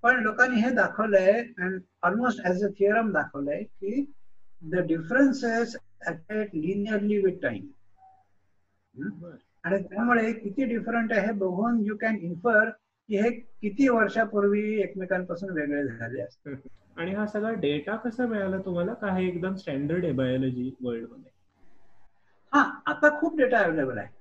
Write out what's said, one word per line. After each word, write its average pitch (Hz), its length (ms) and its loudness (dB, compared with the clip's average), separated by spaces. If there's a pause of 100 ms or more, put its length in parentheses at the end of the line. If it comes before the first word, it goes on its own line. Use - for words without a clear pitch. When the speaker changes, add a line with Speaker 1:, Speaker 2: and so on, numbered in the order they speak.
Speaker 1:
पण 240 220 4
लोकांनी 240 380 4
हे 240 80 4
दाखवलंय, 202 720 4 (140)
and 180 160 -2 (340)
almost 226 440 0
as 180 60 2
a 202 120 0
theorem 208 440 2
दाखवलंय 143 500 -2
की 240 500 -4 (560)
the 180 120 2
differences 233 840 2 (420)
accumulate 208 480 -6
linearly 202 680 0
with 185 220 0
time. 107 220 -4 (1300)
हं? 170 220 -8
Speaker 2:
बरं. 165 160 -16 (280)
Speaker 1:
आणि 180 200 0
त्यामुळे 226 500 2
किती 254 320 -4
different 226 480 -2
आहे 202 140 2
हे 226 40 0
बघून 202 480 0
you 214 240 0
can 220 160 0 (100)
infer 214 400 4 (380)
की 208 100 0
हे 226 140 4
किती 240 580 0
वर्षापूर्वी 214 920 2
एकमेकांपासून 185 680 -4
वेगळे 143 480 -2
झाले 120 240 -8
असतील. 135 340 -12 (220)
Speaker 2:
<laughs> - 200 -20
आणि 175 160 -4
हा 208 140 -2
सगळा 214 260 -2
data 151 420 -2
कसा 240 300 -4
मिळाला 196 320 -2
तुम्हाला? 185 360 -2
का 196 220 -2
हे 185 120 2
एकदम 180 280 -2
standard 156 480 -2
आहे 160 100 0
biology 127 580 0 (120)
world 117 260 -4
मध्ये? - 220 -20 (1200)
Speaker 1:
हा, - 320 2
आता 294 340 4
खूप 320 180 0
data 240 220 4
available 156 380 0
आहे. 101 100 -8 (140)